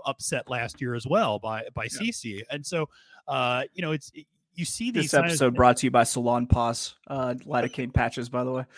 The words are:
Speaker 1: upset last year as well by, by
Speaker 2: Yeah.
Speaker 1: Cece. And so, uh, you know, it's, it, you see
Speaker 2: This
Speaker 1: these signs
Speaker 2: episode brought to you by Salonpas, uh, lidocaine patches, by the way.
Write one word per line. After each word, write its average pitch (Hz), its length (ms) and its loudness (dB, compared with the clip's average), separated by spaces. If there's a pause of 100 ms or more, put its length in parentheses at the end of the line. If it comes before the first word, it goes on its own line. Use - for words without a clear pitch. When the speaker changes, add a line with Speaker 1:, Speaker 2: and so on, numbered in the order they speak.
Speaker 1:
upset 135 440 -4
last 120 300 -6
year 123 160 -4
as 117 100 -6
well 131 340 2
by, 110 240 -6 (100)
by 110 120 -6
Speaker 2:
Yeah. - 220 -8
Speaker 1:
Cece. 107 420 -8
And 147 160 -8
so, 160 220 -4 (400)
uh, 127 360 0 (100)
you 180 80 -8
know, 156 100 -4
it's, 156 220 -6
it, - 140 -20 (260)
you 175 120 -6
see - 260 -4
Speaker 2:
This 170 140 2
Speaker 1:
these 151 60 -4
signs 151 140 6
Speaker 2:
episode 139 300 2
brought 123 220 8
to 135 100 2
you 123 40 0
by 120 120 6
Salonpas, 120 880 0 (140)
uh, 127 260 -4 (120)
lidocaine 127 480 -2
patches, 123 360 0
by 123 140 -2
the 127 80 -4
way. 127 140 -4 (120)